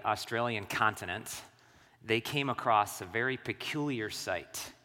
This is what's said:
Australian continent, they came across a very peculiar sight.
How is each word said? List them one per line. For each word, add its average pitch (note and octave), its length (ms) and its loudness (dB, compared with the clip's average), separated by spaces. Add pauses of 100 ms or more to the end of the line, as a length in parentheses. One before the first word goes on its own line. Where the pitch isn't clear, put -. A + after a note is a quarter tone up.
Australian A2+ 600 0
continent, G#2+ 760 0 (640)
they A2+ 160 4
came C#3 300 0
across A2 500 4
a G2+ 40 -6
very A#2 320 0
peculiar B2 720 -2
sight. - 640 -4 (120)